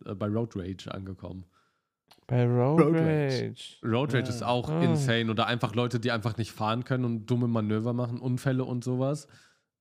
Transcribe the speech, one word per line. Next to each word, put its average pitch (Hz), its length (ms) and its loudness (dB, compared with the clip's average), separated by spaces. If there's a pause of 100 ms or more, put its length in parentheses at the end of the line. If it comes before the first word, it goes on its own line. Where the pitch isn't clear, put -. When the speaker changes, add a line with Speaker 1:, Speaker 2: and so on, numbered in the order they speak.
Speaker 1:
äh, 110 80 -6
bei 104 140 -4
Road 110 260 -2
Rage 92 400 -8
angekommen. 95 520 -12 (840)
Speaker 2:
Bei 123 180 4
Road 123 340 4
Speaker 3:
Road 156 140 6
Rage. 147 540 2
Speaker 2:
Rage. - 360 -14
Speaker 1:
Road 120 300 2
Rage 123 160 2
Speaker 3:
Ja. 120 60 -4
Speaker 1:
ist 117 80 -6
auch 123 260 0
Speaker 2:
Ah. 160 140 0
Speaker 1:
insane. 117 480 2
Oder 107 160 2
einfach 117 260 0
Leute, 123 240 0
die 120 140 0
einfach 113 240 -2
nicht - 160 -4
fahren 113 320 -2
können 127 200 -2
und 113 220 -2
dumme 120 220 2
Manöver 110 440 0
machen, 120 280 -4
Unfälle 127 440 0
und 123 200 -4
sowas. 131 420 -2 (540)